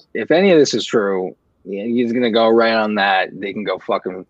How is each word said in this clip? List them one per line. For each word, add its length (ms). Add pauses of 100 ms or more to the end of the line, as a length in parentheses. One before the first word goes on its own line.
(160)
if 160
any 200
of 80
this 140
is 100
true, 520 (280)
yeah, 200
he's 280
gonna 200
go 180
right 240
on 220
that. 440
They 140
can 100
go 140
fuck 300
him, 220